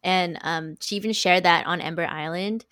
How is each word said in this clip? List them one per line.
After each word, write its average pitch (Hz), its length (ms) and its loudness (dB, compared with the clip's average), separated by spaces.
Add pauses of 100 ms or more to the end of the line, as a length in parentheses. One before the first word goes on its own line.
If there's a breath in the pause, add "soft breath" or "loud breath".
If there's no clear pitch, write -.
And, 180 380 0
um, 160 400 -6
she - 160 -6
even 214 160 -2
shared 180 300 4
that 170 240 6
on 175 140 -2
Ember 165 240 -4
Island 175 680 -6